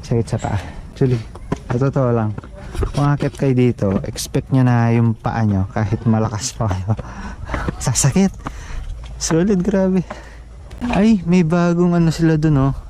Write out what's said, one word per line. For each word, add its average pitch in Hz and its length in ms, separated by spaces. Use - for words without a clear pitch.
Sakit 117 240
sa 110 100
paa. 107 220
Actually, 123 280
sa 123 120
totoo 135 320
lang, 113 180
kung 143 160
akit 143 260
kayo 139 220
dito, 123 320
expect - 480
nyo 131 120
na 120 280
yung 117 240
paa - 280
nyo 98 280
kahit 107 320
malakas 110 480
pa 113 160
kayo. 92 240
<laughs> - 460
Sasakit. 190 500
Solid, 180 460
grabe. 190 420
Ay, 220 400
may 175 220
bagong 175 480
ano 170 160
sila 160 260
dun, 151 240
oh. 135 140